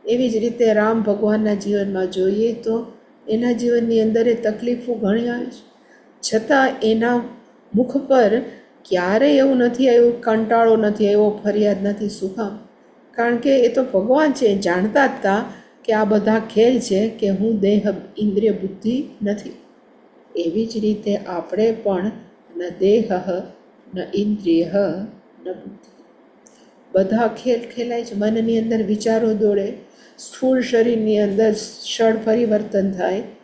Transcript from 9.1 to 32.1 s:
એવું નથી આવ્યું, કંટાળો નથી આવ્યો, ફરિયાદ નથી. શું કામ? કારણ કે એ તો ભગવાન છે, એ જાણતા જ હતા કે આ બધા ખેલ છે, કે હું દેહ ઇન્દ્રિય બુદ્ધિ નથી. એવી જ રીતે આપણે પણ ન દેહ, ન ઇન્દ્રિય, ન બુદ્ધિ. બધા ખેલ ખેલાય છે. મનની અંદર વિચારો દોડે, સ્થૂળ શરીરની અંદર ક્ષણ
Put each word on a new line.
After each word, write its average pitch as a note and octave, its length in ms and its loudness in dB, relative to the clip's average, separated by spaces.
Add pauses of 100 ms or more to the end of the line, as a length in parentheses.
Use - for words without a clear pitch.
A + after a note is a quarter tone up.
એવું C4+ 200 4
નથી B3 320 2
આવ્યું, A#3+ 320 4
કંટાળો A3+ 560 2
નથી G#3 280 0
આવ્યો, G#3 380 2
ફરિયાદ G3+ 440 0
નથી. G3+ 220 -4
શું F#3+ 260 -8
કામ? G#3+ 240 -8 (520)
કારણ A#3+ 260 0
કે C4+ 220 2
એ B3 140 4
તો C4 100 0
ભગવાન B3+ 480 2
છે, B3+ 140 -2
એ G3+ 120 4
જાણતા G3 500 0
જ - 20 0
હતા G#3 340 -2 (400)
કે A3+ 100 0
આ G#3+ 100 2
બધા G#3+ 360 2
ખેલ A3+ 400 2
છે, G3+ 300 0
કે A3 200 -2
હું G3+ 300 0
દેહ G3 240 2 (340)
ઇન્દ્રિય G#3 340 0
બુદ્ધિ G3 520 -4 (200)
નથી. G#3 340 -6 (800)
એવી E3+ 300 -2
જ A3+ 120 -10
રીતે G#3 400 -2
આપણે F#3 540 -2
પણ G#3 400 -2 (460)
ન F3 120 -8 (100)
દેહ, G3+ 320 2 (840)
ન - 20 -6 (180)
ઇન્દ્રિય, G3+ 500 0 (800)
ન F#3 60 -8
બુદ્ધિ. - 520 -18 (880)
બધા G3 360 2
ખેલ A#3 320 -2 (160)
ખેલાય A#3 300 -6
છે. A3 100 -14
મનની A3 440 0
અંદર A3 240 -2
વિચારો A3 500 0
દોડે, G#3 400 0 (440)
સ્થૂળ C4 440 -2
શરીરની A3+ 580 2
અંદર G#3 320 2
ક્ષણ - 720 -2